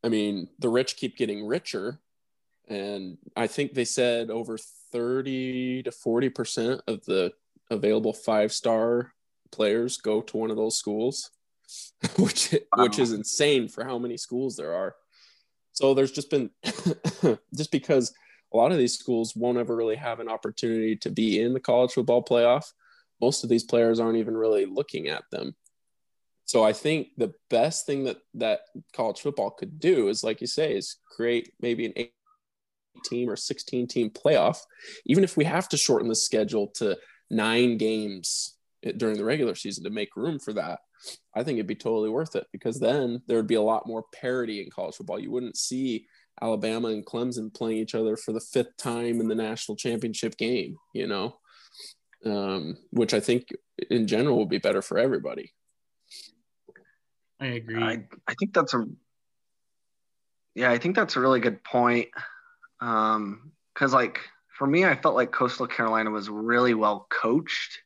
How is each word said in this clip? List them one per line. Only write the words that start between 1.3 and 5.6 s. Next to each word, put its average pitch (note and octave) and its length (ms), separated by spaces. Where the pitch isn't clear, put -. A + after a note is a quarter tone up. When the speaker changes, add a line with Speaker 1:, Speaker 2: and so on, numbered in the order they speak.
Speaker 1:
richer. A#2+ 540
And G2 500
I A2+ 120
think C#3+ 260
they B2+ 100
said A#2 460
over A2+ 280
thirty B2+ 1200